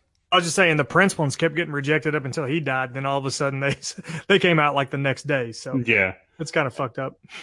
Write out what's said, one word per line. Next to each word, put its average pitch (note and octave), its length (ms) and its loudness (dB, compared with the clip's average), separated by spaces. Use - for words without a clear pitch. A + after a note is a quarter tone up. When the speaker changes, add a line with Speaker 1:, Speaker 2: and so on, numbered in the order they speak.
Speaker 1:
I F3+ 40 4
was F3+ 80 4
just E3 120 -2
saying E3+ 200 4
the D3 80 2
Prince F#3+ 320 4
ones C#3+ 200 -2
kept E3 180 0
getting D#3+ 180 -4
rejected D3 440 -2
up C#3 80 -4
until C3+ 220 -4
he D3 120 -2
died. C3 360 -2
Then C3+ 120 -6
all C#3 120 0
of C3+ 80 -4
a C3+ 40 -2
sudden C#3 300 -4
they, C#3 160 0
<laughs> D#3+ 240 -12
they G3 140 4
came E3+ 180 4
out, D3 160 4
like, C#3 160 0
the D3 80 -4
next C#3 300 -2
day. B2+ 240 -2
So C3 240 -8
Speaker 2:
Yeah. A2 380 2
Speaker 1:
it's D3+ 100 -8
kinda C#3+ 200 0
fucked B2+ 280 -6
up. C3+ 220 -8